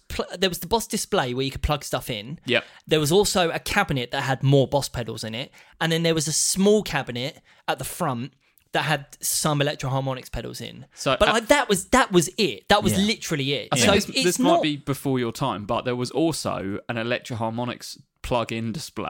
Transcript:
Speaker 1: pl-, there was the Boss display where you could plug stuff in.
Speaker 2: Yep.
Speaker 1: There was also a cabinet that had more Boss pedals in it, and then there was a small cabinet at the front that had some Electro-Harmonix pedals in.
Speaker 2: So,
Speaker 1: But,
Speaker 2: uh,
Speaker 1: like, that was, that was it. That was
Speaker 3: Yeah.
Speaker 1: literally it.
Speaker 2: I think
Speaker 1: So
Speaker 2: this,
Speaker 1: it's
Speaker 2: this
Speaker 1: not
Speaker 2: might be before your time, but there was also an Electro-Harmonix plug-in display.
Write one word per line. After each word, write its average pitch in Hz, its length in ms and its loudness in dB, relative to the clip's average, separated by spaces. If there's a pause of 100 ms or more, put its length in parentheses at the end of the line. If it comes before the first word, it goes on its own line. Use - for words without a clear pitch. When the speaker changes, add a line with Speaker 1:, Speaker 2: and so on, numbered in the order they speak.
Speaker 1:
pl-, - 160 -6 (120)
there 185 120 0
was 170 120 -4
the - 60 -12
Boss 220 220 0
display 156 440 0
where 127 120 -2
you 135 80 -2
could - 100 -10
plug 147 220 0
stuff - 260 -6
in. 120 360 -8
Speaker 2:
Yep. 117 180 2 (240)
Speaker 1:
There 151 100 4
was 151 140 2
also 185 380 4
a 156 100 -4
cabinet 147 500 0
that 139 120 -4
had 131 200 -2
more 139 240 6
Boss 135 220 0
pedals 113 340 -8
in 110 120 -8
it, 123 180 -10 (280)
and 160 120 0
then 165 100 0
there 165 120 4
was 160 120 0
a 156 60 -4
small 202 500 4
cabinet 127 580 -4 (280)
at 165 100 0
the 135 60 -8
front 135 480 -4 (400)
that 156 100 0
had 143 240 -2 (140)
some - 400 0
Electro-Harmonix 135 720 -4
pedals 123 280 -8
in. 117 340 -14
Speaker 2:
So, 135 260 0
Speaker 1:
But, 214 80 6
Speaker 2:
uh, 240 60 4
Speaker 1:
like, 226 140 0
that 285 200 4
was, 202 220 2
that 254 200 4
was 180 260 4
it. 139 320 -2
That 208 140 6
was 208 120 2
Speaker 3:
Yeah. 196 100 2
Speaker 1:
literally 156 480 -2
it. 127 180 -4
Speaker 2:
I - 60 0
think 123 100 4
Speaker 1:
So 196 80 6
Speaker 2:
this, 202 140 2
Speaker 1:
it's 254 160 -2
Speaker 2:
this 180 160 2
Speaker 1:
not 277 160 6
Speaker 2:
might 339 60 2
be 151 140 0
before 135 440 -2
your 117 100 -2
time, 107 360 -4
but 107 180 -2
there 123 100 -2
was 123 160 -4
also 101 800 -2
an 117 80 -4
Electro-Harmonix 117 1000 -6 (240)
plug-in 113 500 -2
display. 117 380 -8